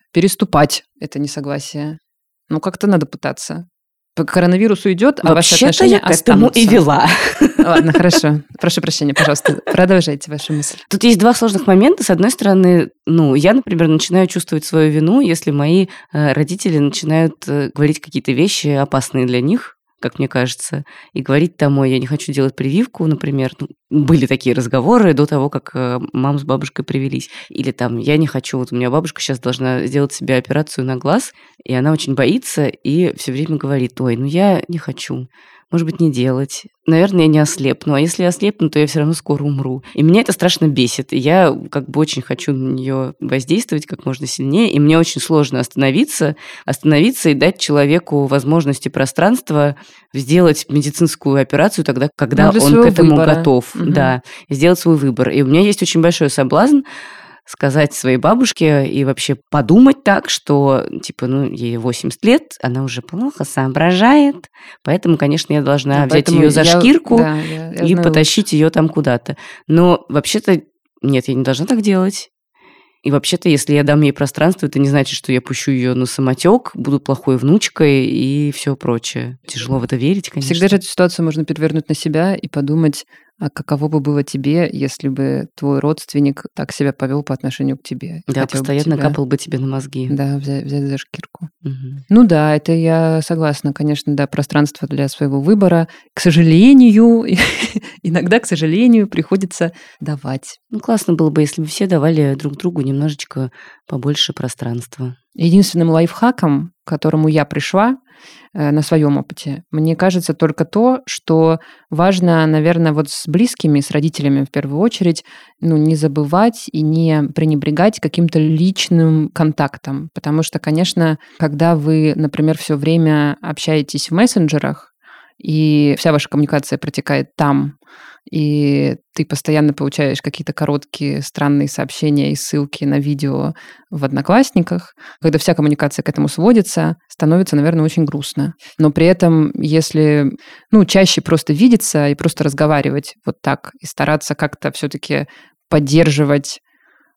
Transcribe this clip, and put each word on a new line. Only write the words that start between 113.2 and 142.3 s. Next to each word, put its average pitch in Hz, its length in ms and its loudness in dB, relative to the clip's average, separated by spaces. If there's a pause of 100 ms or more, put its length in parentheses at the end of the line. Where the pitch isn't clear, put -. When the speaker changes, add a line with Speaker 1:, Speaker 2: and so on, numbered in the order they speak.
Speaker 1:
близкими, 160 540 0
с - 100 -8
родителями 143 540 -2
в - 60 -8
первую 143 300 -6
очередь, 185 420 0 (380)
ну, 165 160 0
не 156 180 2
забывать 156 760 0
и 156 100 -4
не 156 400 2 (140)
пренебрегать 156 640 0
каким-то 165 400 0
личным 160 920 2
контактом. 151 880 -4
Потому 151 260 -2
что, - 160 -6
конечно, 160 640 -2 (180)
когда 165 380 0
вы, 156 400 0
например, 156 420 0
всё - 180 -4
время 151 680 0
общаетесь 151 680 -4
в 160 60 -4
мессенджерах, 156 760 0 (460)
и 151 600 2
вся 165 120 2
ваша 147 180 -2
коммуникация 143 500 -2
протекает 139 580 -6
там, 143 380 0 (540)
и 147 680 0 (180)
ты 160 100 -2
постоянно 151 480 0
получаешь 139 480 -4
какие-то 147 300 -8
короткие, 143 680 -4
странные 143 480 -2
сообщения 143 640 -2
и 147 40 -4
ссылки 143 480 -6
на 143 160 0
видео 143 540 -4 (360)
в 147 140 -8
Одноклассниках, 175 880 0 (280)
когда 160 180 2
вся 175 160 0
коммуникация 147 480 0
к - 60 -6
этому 147 180 -2
сводится, 170 720 0 (100)
становится, 165 480 0
наверное, 156 300 2
очень 160 180 0
грустно. 143 500 -4 (260)
Но 156 120 4
при 160 140 2
этом, 165 500 4
если, 151 760 0 (420)
ну, 214 140 6
чаще 190 360 2
просто 156 320 0
видеться 160 560 2
и 143 60 -2
просто - 280 -4